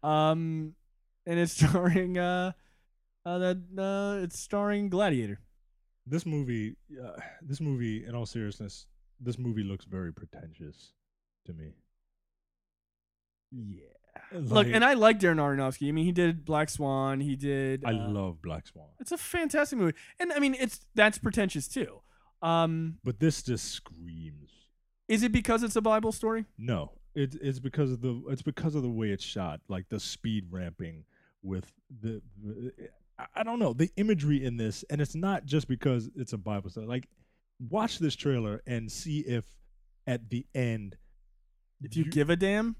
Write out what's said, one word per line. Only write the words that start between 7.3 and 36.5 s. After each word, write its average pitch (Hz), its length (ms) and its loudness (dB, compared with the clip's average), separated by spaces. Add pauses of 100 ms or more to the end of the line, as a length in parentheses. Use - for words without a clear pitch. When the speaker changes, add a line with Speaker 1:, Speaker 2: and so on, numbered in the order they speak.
Speaker 2:
this 143 200 -8
movie, 120 440 -2
in 117 120 -8
all 117 100 -4
seriousness, 104 600 -8 (340)
this 123 180 -4
movie 117 240 -2
looks 98 220 -6
very 92 280 -6
pretentious 80 840 -16 (520)
to 87 60 -12
me. 78 220 -14 (1800)
Speaker 1:
Yeah. 104 300 -12 (500)
Speaker 2:
Like 175 340 4
Speaker 1:
Look, - 80 -
and 226 100 8
I 277 100 8
like 220 260 8
Darren 175 160 6
Aronofsky. 139 520 2
I 147 40 0
mean, 160 120 2
he 180 60 4
did 170 340 2
Black 156 240 2
Swan. 135 520 0
He 139 160 0
did, 135 480 0
Speaker 2:
I 117 80 2
Speaker 1:
uh, 104 160 0
Speaker 2:
love 95 340 -2
Black 80 240 -8
Swan. - 220 -20 (100)
Speaker 1:
It's 285 140 -8
a 349 40 -4
fantastic 294 640 -2
movie. 170 160 4 (240)
And, 349 140 -2
I 294 80 2
mean, 269 180 4
it's, 254 220 -2 (160)
that's 208 220 6
pretentious, 190 500 0
too. 151 320 -6 (420)
Um, 165 640 2
Speaker 2:
But 123 160 -2
this 156 240 4
just 120 260 -2
screams. 80 800 -14 (560)
Speaker 1:
Is 214 160 4
it 240 80 2
because 226 320 4
it's 226 140 0
a 226 40 4
Bible 220 300 4
story? 226 360 -2 (120)
Speaker 2:
No. 110 340 -2 (220)
It's, 139 260 -2
it's 135 200 -4
because 135 320 0
of 117 80 -4
the, 123 280 -2
it's 139 140 -6
because 156 320 -2
of 147 80 0
the 123 80 -2
way 110 200 0
it's 98 140 -4
shot, 82 440 -6
like, 92 200 -6
the 107 120 -6
speed 107 500 -4
ramping 85 540 -10 (400)
with 95 260 -6 (300)
the, 110 200 -6 (220)
the, 107 300 -10 (460)
I, 127 80 -12 (100)
I 220 60 -2
don't 233 160 -2
know, 170 160 4
the 147 220 2
imagery 147 480 2
in 120 120 0
this, 110 320 -2
and 151 120 -2
it's 143 140 -2
not 185 300 -2
just 143 240 0
because 123 480 0
it's 127 160 -8
a 110 60 -4
Bible 101 320 -4